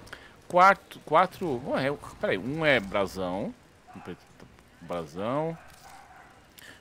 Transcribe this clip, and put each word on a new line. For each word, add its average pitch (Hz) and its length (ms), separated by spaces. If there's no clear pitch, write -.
quatro, 185 540
quatro, 160 680
ué, 208 200
é, 143 100
peraí, 165 180
um 139 280
é 139 140
brasão, 95 760
um 98 40
preto, 90 200
brasão, 92 760